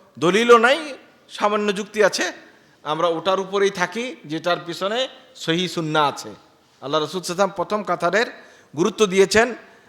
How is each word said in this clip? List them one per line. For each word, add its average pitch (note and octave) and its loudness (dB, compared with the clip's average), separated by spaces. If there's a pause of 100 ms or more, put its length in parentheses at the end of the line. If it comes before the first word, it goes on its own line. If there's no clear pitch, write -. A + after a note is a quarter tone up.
(200)
দলিলও A3 6
নাই, C#4 2 (320)
সামান্য G#3 -2
যুক্তি G#3 0
আছে, G3 0 (520)
আমরা D#3+ 0
ওটার E3+ 0
উপরেই G3 0
থাকি G3 -4 (100)
যেটার D#3+ -2
পিছনে G#3 -4 (280)
সহিহ F3 -2
সুন্নাহ D#3 0
আছে। A2+ -10 (520)
আল্লাহ C#3+ -2
রাসূল D#3 -6
সাল্লাল্লাহু F3+ -2
আলাইহি - -
ওয়াসাল্লাম - -
প্রথম G3+ -4
কাতারের F3 0 (500)
গুরুত্ব G3+ 0
দিয়েছেন, G3+ 4 (340)